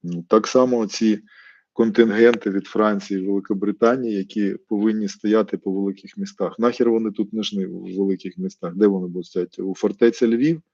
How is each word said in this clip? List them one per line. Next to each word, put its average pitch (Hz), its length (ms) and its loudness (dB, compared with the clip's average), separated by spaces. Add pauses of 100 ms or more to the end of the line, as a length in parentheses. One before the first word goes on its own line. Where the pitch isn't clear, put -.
Ну, 87 260 -8
так 107 180 4
само 123 400 2
ці 107 320 0 (540)
контингенти 113 760 4
від 95 160 -4
Франції, 101 600 -2
Великобританії, 104 880 0
які 98 420 -4 (120)
повинні 107 400 0
стояти 104 480 0
по 95 160 -6
великих 98 440 -6
містах. 98 420 -6
Нахер 117 320 0
вони 113 200 0
тут 101 220 -6
нужны 101 340 -6
в 92 300 -12
великих 95 420 -4
містах? 92 380 -8
Де 104 100 4
вони 95 200 2
будуть 87 200 -10
стояти? 90 360 -6
У 95 120 -6
фортеці 113 520 2
Львів? 143 360 0 (120)